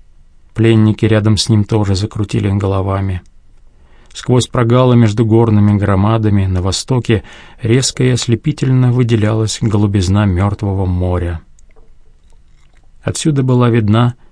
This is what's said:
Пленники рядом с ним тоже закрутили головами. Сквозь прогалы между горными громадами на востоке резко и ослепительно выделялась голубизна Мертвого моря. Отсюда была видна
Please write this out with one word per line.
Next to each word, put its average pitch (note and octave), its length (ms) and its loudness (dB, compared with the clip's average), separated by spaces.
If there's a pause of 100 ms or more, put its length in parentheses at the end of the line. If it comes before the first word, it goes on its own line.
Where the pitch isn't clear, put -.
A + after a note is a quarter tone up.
(540)
Пленники A2 520 2
рядом G#2+ 320 2
с - 120 -4
ним G#2+ 140 2
тоже G2+ 320 -2
закрутили G#2 560 -4
головами. G2 720 -4 (920)
Сквозь B2 340 0
прогалы B2 500 2
между A2+ 280 2
горными G#2+ 520 2
громадами G2+ 680 0
на F#2 160 -2
востоке G#2+ 640 -2 (380)
резко B2+ 420 -2
и B2+ 60 0
ослепительно B2+ 800 0
выделялась A2 680 0
голубизна G#2 640 0
Мертвого G2 600 -2
моря. F2+ 560 -4 (1600)
Отсюда C#3+ 400 -2
была B2 280 2
видна A2+ 460 2 (160)